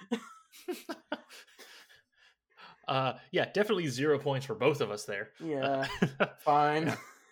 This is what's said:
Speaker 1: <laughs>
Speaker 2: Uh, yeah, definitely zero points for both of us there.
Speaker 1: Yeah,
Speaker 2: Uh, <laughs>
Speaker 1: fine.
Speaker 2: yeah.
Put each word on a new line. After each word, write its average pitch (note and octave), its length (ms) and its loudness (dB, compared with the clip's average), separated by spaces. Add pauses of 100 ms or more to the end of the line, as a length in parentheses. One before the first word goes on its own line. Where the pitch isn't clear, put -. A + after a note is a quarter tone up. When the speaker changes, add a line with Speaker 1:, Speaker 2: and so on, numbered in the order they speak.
(680)
Speaker 1:
<laughs> - 500 -10 (1700)
Speaker 2:
Uh, C3 260 0 (180)
yeah, D#3 220 0
definitely F#3+ 340 2
zero C3+ 300 2
points C3+ 280 -2
for G#2+ 100 -4
both C3+ 240 2
of G#2 120 0
us G#2 120 -6
there. G2+ 280 -6 (120)
Speaker 1:
Yeah, C#3 420 0 (340)
Speaker 2:
Uh, - 60 4 (100)
<laughs> - 40 -20
Speaker 1:
fine. D3+ 480 4
Speaker 2:
yeah. A2 80 0 (360)